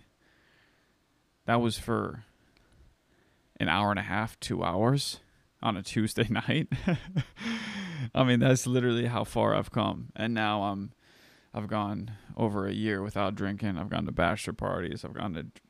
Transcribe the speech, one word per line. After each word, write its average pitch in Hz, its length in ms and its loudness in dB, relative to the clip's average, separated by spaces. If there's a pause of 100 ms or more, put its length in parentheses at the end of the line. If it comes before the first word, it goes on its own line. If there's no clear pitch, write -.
(1500)
That 120 160 4
was 113 160 2
for 110 460 -2 (1400)
an 101 100 2
hour 101 220 4
and 95 80 2
a 92 40 -2
half, 101 360 -4
two 87 240 -4
hours 113 560 2 (420)
on 107 160 0
a 95 60 -6
Tuesday 110 440 0
<laughs> - 20 -2
night. 117 380 0 (720)
<laughs> 202 760 -6
I 131 80 4
mean, 123 160 6
that's 131 280 4
literally 120 400 2
how 117 160 -2
far 110 320 2
I've 101 160 -2
come. 107 440 -2
And 117 180 -2
now 107 300 0
I'm, 101 280 -4 (640)
I've 104 140 -6
gone 104 440 -2 (240)
over 101 320 0
a 98 60 -2
year 104 280 0
without 101 340 0
drinking. 98 420 -2
I've 87 120 -4
gone 85 160 0
to - 60 -4
bachelor 87 420 2
parties. 90 520 -4
I've 67 80 -10
gone 92 220 -6
to, 76 100 -6 (240)